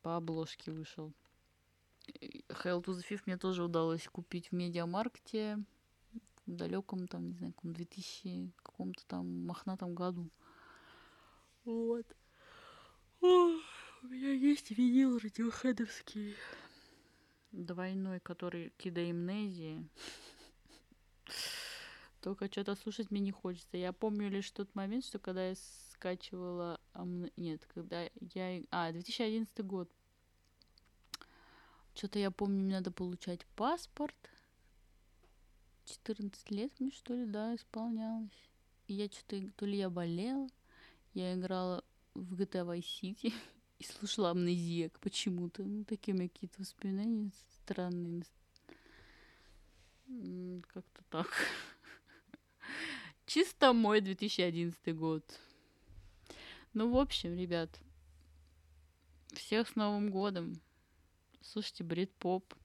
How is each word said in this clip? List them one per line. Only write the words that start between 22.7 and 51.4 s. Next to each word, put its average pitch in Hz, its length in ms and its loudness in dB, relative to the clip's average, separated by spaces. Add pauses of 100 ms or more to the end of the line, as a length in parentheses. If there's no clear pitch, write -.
слушать 208 360 -4
мне 202 100 2
не 196 100 2
хочется. 180 460 -6
Я 180 160 0
помню 208 360 0
лишь 196 220 -2
тот 202 240 -8
момент, 208 300 -2
что - 140 -8
когда 185 300 -2
я 190 60 -4 (380)
скачивала 180 880 -4 (100)
Амне-, 180 460 -4
нет, 165 360 -4
когда 170 360 -6 (240)
я 185 240 -2
и-, - 140 -8
а, 170 200 0
две 170 100 -6
тысячи 233 200 -4
одиннадцатый 220 440 0
год. 185 240 -2 (2000)
Че-то - 240 -4
я 196 140 6
помню, 196 320 4
мне 190 120 4
надо 185 160 0
получать 180 540 -4 (100)
паспорт. 294 600 0 (1700)
Четырнадцать - 640 -8
лет 208 300 -2
мне, 269 120 0
что - 220 -6
ли, 247 120 -2
да, 214 300 -2
исполнялось. 220 960 -4 (380)
И 202 60 -4
я 202 140 0
че-то - 280 -8
иг-, 196 200 -4
то 202 100 -4
ли 202 120 2
я 190 120 2
болела, 180 580 0 (680)
я 185 220 0
играла 185 480 0 (320)
в 185 200 -6
G 190 100 2
T 190 140 -2
A 180 40 0
Vice 175 220 -2 (160)
City 220 320 -2 (240)
<laughs> - 220 -20
и - 40 -16
слушала 196 480 0
Амнезиак 170 680 2
почему-то. 180 640 -2
Ну, 208 200 -2
такие 202 320 0
у - 20 4
меня 180 120 2
какие-то - 300 -12
воспоминания 202 720 0 (300)
странные. 175 640 -2 (1800)
М, 180 560 -6 (100)
как-то - 360 -14
так. 160 180 0
<laughs> - 2000 -6